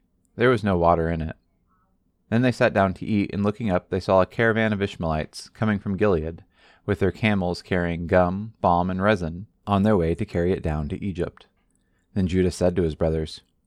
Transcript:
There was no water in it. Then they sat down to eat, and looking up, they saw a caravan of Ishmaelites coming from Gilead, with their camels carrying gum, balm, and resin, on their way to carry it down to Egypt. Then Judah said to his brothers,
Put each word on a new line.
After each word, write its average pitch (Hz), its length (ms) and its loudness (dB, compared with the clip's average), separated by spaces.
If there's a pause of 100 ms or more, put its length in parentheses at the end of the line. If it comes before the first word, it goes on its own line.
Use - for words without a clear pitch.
(360)
There 120 140 2
was 113 140 0
no 98 140 0
water 85 320 2
in 82 120 -4
it. 80 160 -8 (920)
Then 113 120 2
they 127 100 2
sat 110 220 0
down 98 220 2
to - 100 -12
eat, 101 280 0
and 101 100 -2
looking 104 260 -2
up, 90 200 0
they 95 100 -2
saw 95 220 4
a 90 40 2
caravan 113 480 0
of 95 80 -4
Ishmaelites 80 680 -4
coming 107 300 -2
from 101 160 -4
Gilead, 82 480 0 (420)
with 101 140 -2
their 92 120 2
camels 95 500 -2
carrying 87 460 -2
gum, 95 520 2
balm, 90 300 2
and 92 120 -4
resin, 92 440 -2 (200)
on 101 180 2
their 110 120 4
way 82 200 0
to - 100 -6
carry 90 260 -2
it 90 120 -2
down 78 260 -4
to - 120 -8
Egypt. 87 440 -8 (680)
Then 92 140 0
Judah 90 240 2
said 90 240 0
to 92 60 0
his 80 140 -2
brothers, 80 460 -4 (260)